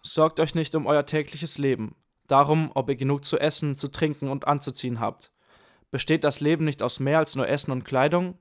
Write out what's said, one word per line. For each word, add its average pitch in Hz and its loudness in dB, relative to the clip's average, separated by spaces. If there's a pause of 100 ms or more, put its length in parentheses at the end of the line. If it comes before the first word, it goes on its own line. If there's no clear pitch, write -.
sorgt 160 0
euch 156 0
nicht 160 -2
um 151 0
euer 147 4
tägliches 151 -4
Leben, 127 -2 (320)
darum, 147 4
ob 135 -2
ihr 135 -2
genug 139 0
zu - 0
essen, 147 0
zu 143 -6
trinken 143 -2
und 135 -4
anzuziehen 131 -2
habt. - -6 (600)
Besteht 156 0
das 143 2
Leben 156 2
nicht 147 -2
aus 127 0
mehr 139 2
als - 0
nur 131 -2
Essen 143 -2
und 127 -4
Kleidung? 175 0